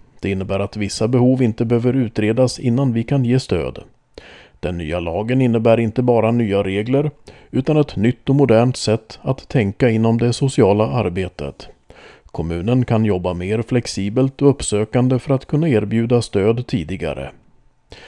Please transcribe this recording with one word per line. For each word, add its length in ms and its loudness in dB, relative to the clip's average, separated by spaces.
Det 100 -4
innebär 300 -4
att 160 -8
vissa 320 -4
behov 340 2
inte 220 0
behöver 320 0
utredas 600 0
innan 340 0
vi 120 -2
kan 200 0
ge 160 2
stöd. 380 -4
Den 180 -6
nya 220 -6
lagen 400 -2
innebär 400 4
inte 220 0
bara 280 2
nya 320 2
regler, 480 -2
utan 260 0
ett 200 0
nytt 320 0
och 60 4
modernt 420 4
sätt 460 -4
att 260 -6
tänka 420 0
inom 280 2
det 140 0
sociala 540 2
arbetet. 840 -6
Kommunen 460 0
kan 200 0
jobba 300 0
mer 280 -4
flexibelt 800 -2
och 80 6
uppsökande 680 0
för 160 -2
att 120 -4
kunna 220 0
erbjuda 540 2
stöd 440 0
tidigare. 640 -6